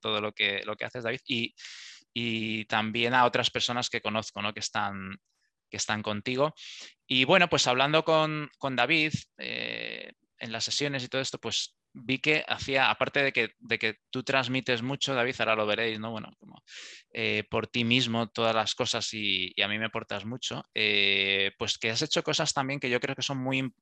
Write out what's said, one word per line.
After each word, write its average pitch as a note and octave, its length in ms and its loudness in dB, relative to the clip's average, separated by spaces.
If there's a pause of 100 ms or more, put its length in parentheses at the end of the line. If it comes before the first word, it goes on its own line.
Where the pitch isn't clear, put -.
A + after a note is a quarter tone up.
todo G#2+ 200 0
lo G#2+ 120 -2
que, G2+ 340 0
lo G#2+ 100 -6
que - 80 -6
haces, A#2 200 -8
David, A#2 220 -2
y, A#2+ 280 -2 (580)
y A2 540 -2
también A#2 480 0
a B2+ 100 8
otras B2 240 2
personas A#2+ 400 -2
que A#2+ 140 -4
conozco, G#2+ 400 -4
¿no? G#2 100 -2
que G#2 80 -10
están, G2 560 -4 (540)
que G#2 80 -8
están G#2+ 240 -2
contigo. B2+ 500 0 (540)
Y C3 180 4
bueno, F3 240 6
pues D3 180 4
hablando C3+ 380 4
con, D#3 540 2
con C3 180 -2
David, D3+ 380 2 (240)
eh, A#1 760 -8 (240)
en A#2 160 -10
las A2+ 120 -4
sesiones C#3+ 400 -2
y B2 40 -10
todo C3+ 140 -2
esto, - 160 -6
pues - 360 -4 (200)
vi C3 260 -2
que D3+ 280 2
hacía, C3 420 2
aparte C3+ 320 2
de C#3 100 2
que, A#2 260 2
de A#2 200 -2
que A2 200 -2 (100)
tú B2+ 140 -6
transmites B2+ 580 0
mucho, C3+ 340 -2
David, B2 260 2
ahora A2 160 4
lo G#2+ 100 2
veréis, A2 340 0
¿no? A2+ 100 -6
Bueno, A2 280 -10
como, - 240 -20 (500)
eh, G#2+ 380 0
por A2 160 0
ti A#2+ 180 0
mismo A#2 460 2
todas A2+ 240 2
las A2 200 0
cosas A#2 380 -2
y, F#2+ 420 -2
y - 60 -2
a G2+ 80 2
mí G#2+ 100 -2
me A2 60 -2
aportas A2 400 -6
mucho, B2+ 480 -8
eh, G2 840 2
pues A2 180 -2
que A2+ 140 -2
has A#2 100 0
hecho D#3 220 0
cosas D#3 320 0
también C#3 260 -2
que C3+ 80 -4
yo B2 100 2
creo C3+ 160 -2
que C3+ 60 -10
son C3+ 160 -2
muy, C3 340 -2 (120)